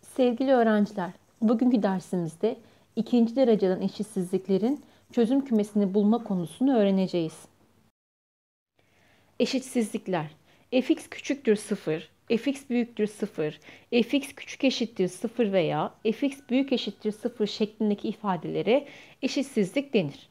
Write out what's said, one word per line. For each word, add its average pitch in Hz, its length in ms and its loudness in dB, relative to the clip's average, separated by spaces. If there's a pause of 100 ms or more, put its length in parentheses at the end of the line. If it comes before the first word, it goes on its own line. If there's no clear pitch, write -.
Sevgili 254 520 0
öğrenciler, 208 580 2 (320)
bugünkü 240 400 4
dersimizde 185 760 -2 (400)
ikinci 233 400 2
dereceden 208 440 4
eşitsizliklerin 190 1040 -2 (280)
çözüm 254 320 2
kümesini 208 500 0
bulma 214 300 2
konusunu 208 520 0
öğreneceğiz. 190 680 0 (2000)
Eşitsizlikler. 208 840 -4 (440)
F 254 240 2
x - 140 -10
küçüktür - 480 -2
sıfır, 170 540 -6 (180)
F 226 220 0
x - 200 -8
büyüktür 240 360 -2
sıfır, 165 540 -8 (300)
F 240 260 2
x 277 160 -4
küçük - 320 -12
eşittir 226 440 0
sıfır 220 440 -2
veya 160 500 0
F 220 240 -2
x 269 140 -4 (100)
büyük 269 220 0
eşittir 214 400 -4
sıfır 214 340 -4
şeklindeki 208 640 -2
ifadelere 185 800 -2 (360)
eşitsizlik 262 720 -2
denir. 156 360 -2